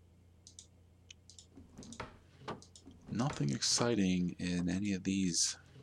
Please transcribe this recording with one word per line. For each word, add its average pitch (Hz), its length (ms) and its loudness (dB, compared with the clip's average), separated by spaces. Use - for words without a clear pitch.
Nothing 135 420 0
exciting 98 840 4
in 90 300 0
any 95 240 0
of 95 140 -2
these 95 500 2